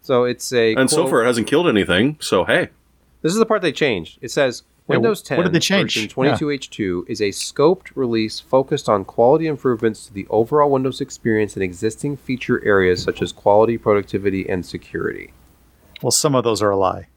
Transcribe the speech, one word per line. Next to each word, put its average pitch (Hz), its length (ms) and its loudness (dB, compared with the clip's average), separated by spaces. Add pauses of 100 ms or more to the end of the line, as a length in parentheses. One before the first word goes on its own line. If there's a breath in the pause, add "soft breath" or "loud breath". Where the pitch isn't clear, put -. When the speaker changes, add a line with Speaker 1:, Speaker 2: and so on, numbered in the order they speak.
Speaker 1:
So 123 240 2
it's 123 280 -6
a 113 220 4
Speaker 2:
And - 160 2
so 156 120 2
Speaker 1:
quote 170 80 0
Speaker 2:
far, 135 120 2
it 117 40 2
hasn't 117 200 0
killed 170 220 2
anything, 101 520 2
so 92 240 0
hey. 147 260 0 (500)
Speaker 1:
This 160 120 -2
is 214 60 -2
the 226 80 2
part 220 160 0
they 170 100 0
changed. 113 480 -2
It 117 120 -12
says, 131 340 0
Speaker 3:
Yeah, - 60 -20 (140)
wh-, - 20 -20
Speaker 1:
"Windows 214 340 0
ten, 139 140 -4
Speaker 3:
what 170 80 0
did 175 80 0
they 165 80 2
change? 190 340 0
Speaker 1:
version 107 140 -4
Speaker 3:
Yeah. - 60 -16
Speaker 1:
twenty-two 139 360 0
H 139 200 -8
two 90 380 -2
is 107 120 -6
a 104 80 0
scoped 147 680 0
release 113 460 -2
focused 131 480 0
on 101 160 2
quality 147 420 2
improvements 120 600 -2
to - 80 -20
the 98 160 -10
overall 143 400 2
Windows 131 300 -2
experience 110 540 -2
and 98 80 -4
existing 107 540 -6
feature - 480 -4
areas 92 380 4
such - 180 -4
as 87 120 -4
quality, 110 440 2
productivity, 98 720 -2
and 90 160 -4
security." - 680 -10 (680)
Speaker 3:
Well, 127 100 -2
some 143 240 0
of 123 80 2
those 107 200 0
are 107 80 2
a 98 60 0
lie. 92 300 -2 (100)